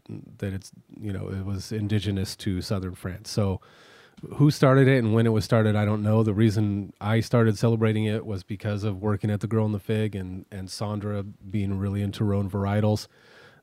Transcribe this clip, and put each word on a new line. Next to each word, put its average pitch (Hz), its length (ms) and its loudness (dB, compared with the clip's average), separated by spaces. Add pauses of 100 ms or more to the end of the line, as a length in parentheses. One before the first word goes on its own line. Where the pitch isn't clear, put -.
(400)
that 98 140 -6
it's, 95 180 -12 (280)
you 104 140 -8
know, 98 160 -8
it 95 160 -8
was 98 260 -8
indigenous 101 680 -2
to 90 260 -4
southern 92 320 -4
France. 98 340 -12
So 98 320 -2 (760)
who 147 120 6
started 135 380 6
it 135 100 6
and 110 160 2
when 113 140 4
it 113 40 2
was 107 140 2
started, 107 300 4
I 104 100 0
don't 104 160 0
know. 107 220 4
The 107 100 2
reason 101 640 2
I 107 200 0
started 113 400 2
celebrating 110 460 2
it 107 200 -2
was 95 160 -8
because 101 440 -6
of 95 180 -4
working 104 260 0
at 104 120 -2
the 107 60 -2
Grow 110 180 0
and 107 100 -2
the 95 40 -6
Fig 107 360 -2
and, 92 360 -10
and 95 160 -10
Sandra 104 540 -6
being 98 560 -6
really 101 240 -2
into 101 220 -4
Rhone 101 260 0
varietals, 104 560 2 (580)